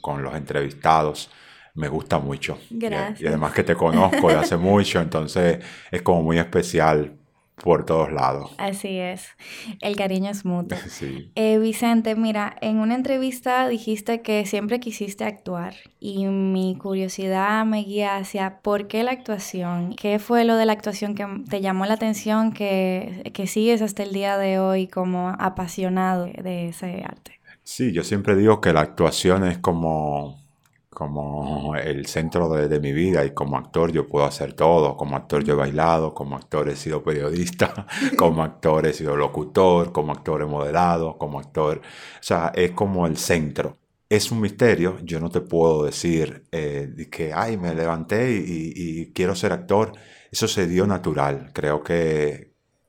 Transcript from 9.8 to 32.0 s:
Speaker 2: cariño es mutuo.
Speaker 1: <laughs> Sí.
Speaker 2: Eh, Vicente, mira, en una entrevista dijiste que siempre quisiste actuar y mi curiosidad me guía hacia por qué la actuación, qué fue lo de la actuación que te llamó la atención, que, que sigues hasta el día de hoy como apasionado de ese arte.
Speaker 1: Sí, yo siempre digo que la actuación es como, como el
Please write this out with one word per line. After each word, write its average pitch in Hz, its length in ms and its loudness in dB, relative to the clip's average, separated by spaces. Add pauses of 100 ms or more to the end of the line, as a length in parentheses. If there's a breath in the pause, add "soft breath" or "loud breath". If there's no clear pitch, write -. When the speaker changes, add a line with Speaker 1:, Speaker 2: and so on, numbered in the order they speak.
Speaker 2:
cariño 196 340 -2
es 202 140 -8
mutuo. 180 400 -4
Speaker 1:
<laughs> - 60 -14
Sí. - 460 -10
Speaker 2:
Eh, 220 220 4
Vicente, 226 580 2
mira, 214 440 -2
en 220 200 0
una 220 160 2
entrevista 262 720 0
dijiste 226 520 -4
que 214 240 -2
siempre 208 360 -2
quisiste 214 420 -8
actuar 185 500 -8 (280)
y 196 240 -4
mi 190 520 0
curiosidad 190 880 -2
me 214 180 0
guía 202 340 -2
hacia 190 420 -6
por 202 280 0
qué 220 160 -2
la 247 80 0
actuación, 180 840 -6
qué 208 240 0
fue 233 240 2
lo 226 140 4
de 220 80 4
la 214 80 4
actuación 208 420 -4
que 202 100 -6 (240)
te 202 120 -4
llamó 190 240 0
la 208 80 0
atención, 220 580 0
que, 185 840 -2
que 196 140 -4
sigues 220 340 2
hasta 208 220 -2
el 202 80 -8
día 196 260 0
de 190 220 2
hoy 190 280 2
como 180 420 -2 (100)
apasionado 185 840 -2
de 180 420 -8
ese 180 380 -10
arte. - 340 -16 (240 loud breath)
Speaker 1:
Sí, 123 300 -2
yo 80 100 0
siempre 101 320 2
digo 104 240 8
que - 140 4
la 78 80 6
actuación 90 640 4
es 87 140 0
como, 76 840 -2 (460)
como 73 840 -6
el 71 300 -2